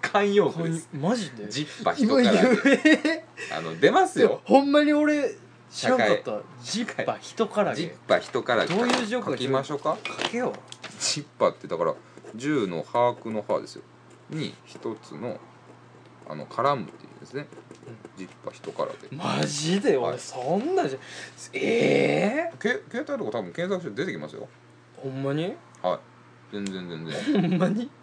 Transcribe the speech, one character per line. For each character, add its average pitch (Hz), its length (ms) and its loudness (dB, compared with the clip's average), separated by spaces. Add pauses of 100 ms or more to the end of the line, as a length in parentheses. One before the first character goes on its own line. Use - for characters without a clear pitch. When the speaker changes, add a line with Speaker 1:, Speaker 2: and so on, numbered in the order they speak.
Speaker 1:
慣 202 320 2
用 196 160 6
句 165 140 -4
で 165 100 -2
す。 160 180 -8
Speaker 2:
慣-、 143 80 -8
マ 180 160 0
ジ 190 180 -4
で？ 107 140 -10
Speaker 1:
ジ 117 140 -4
ッ - 220 -8
パ - 80 2
ー - 20 -2
ひ 247 140 2
と 269 80 4
か 262 80 6
ら 214 80 6
げ。 196 80 6
Speaker 2:
今 226 100 6 (140)
言 277 100 8 (400)
え。 330 120 -6 (300)
Speaker 1:
あ 82 60 -4
の、 82 180 -8
出 180 120 8
ま 370 160 6
す - 120 -4
よ。 - 80 8
Speaker 2:
い - 40 6
や、 - 120 0
ほ 277 200 6
ん 285 80 0
ま 294 120 6
に 294 80 4
俺、 294 440 2 (340)
知 - 180 -4
ら 254 80 4
ん - 40 2
か 104 140 6
っ 104 100 2
た。 - 0 -
Speaker 1:
社 123 80 -4
会。 104 100 -4 (220)
Speaker 2:
ジ 208 200 -4
ッ - 220 -4
パ 123 60 0
ー 107 80 -4
ひ - 160 -16
と 220 120 0
か 208 160 0
ら 143 120 0
げ。 135 80 -6
Speaker 1:
ジ 175 60 -6
ッ - 60 -14 (120)
パ - 80 4
ー 90 60 4
ひ - 100 -14
と 120 100 0
か 120 140 2
ら 95 100 4
げ。 165 80 -2
Speaker 2:
ど 202 80 2
う 247 60 2
い 247 160 2
う - 20 -4
状 233 140 -2
況？ 202 120 -6
Speaker 1:
書 127 40 0
き 123 120 -2
ま 135 160 0
し 147 80 -8
ょ 147 40 -4
う 143 40 -4
か？ 156 240 -2
Speaker 2:
書 - 120 -8 (140)
け 233 100 -4
よ。 247 120 -2 (480)
Speaker 1:
ジ - 220 -2
ッ - 40 -12 (120)
パ 95 120 4
ー - 20 0
っ - 60 -12
て - 100 -14
だ 87 100 -4
か 85 60 2
ら、 80 100 2 (400)
十 127 320 0
の 85 180 -4
把 120 300 2
握 120 160 -10
の 107 180 -4
「は」 78 140 0
で - 60 -12
す - 80 -16
よ。 - 80 -16 (480)
に、 156 240 -6 (100)
一 - 300 -10
つ - 160 -20
の、 - 280 -10 (880)
あ 78 80 -12
の、 76 120 -10
絡 139 280 0
む 104 100 -6
っ - 20 -14
て - 180 -20
い - 100 -20
う - 40 -20
で - 80 -18
す - 80 -14
ね。 143 100 -8 (400)
Speaker 2:
う 120 60 -16
ん。 113 60 -16 (200)
Speaker 1:
ジ 95 80 -12
ッ - 40 -18 (140)
パ - 60 -10
ー - 40 -16
ひ - 80 -20
と - 100 -12
か - 120 -4
ら - 100 -6 (160)
げ。 131 60 -12
Speaker 2:
マ 147 300 -2
ジ 151 340 0
で？ 208 160 2
Speaker 1:
は 123 120 0
い。 - 20 0
Speaker 2:
俺、 120 80 -4
そ 135 400 -4
ん 311 180 -2
な 339 140 2
じ 131 60 -6
ゃ、 131 40 -10 (540)
え 220 960 2
え？ - 80 -16
Speaker 1:
け-、 - 100 -2 (200)
携 240 120 -6
帯 302 40 -6
と 285 140 -6 (120)
か - 60 -4
多 107 60 -4
分 87 100 -10
検 180 160 -4
索 190 120 -2
し - 20 -12
て 123 80 -8
出 101 160 -4
て 90 40 -6
き 92 60 -8
ま 73 100 -10
す 76 80 -14
よ。 - 140 -12 (460)
Speaker 2:
ほ 135 140 -10
ん 135 120 -6
ま 139 140 0
に？ 180 200 -2 (280)
Speaker 1:
は 90 120 2
い。 - 40 -12 (500)
全 101 160 -6
然、 95 220 -8
全 82 180 -10
然。 78 80 -8 (280)
Speaker 2:
ほ 160 140 2
ん 170 40 2
ま 180 80 2
に？ 220 240 -4 (120)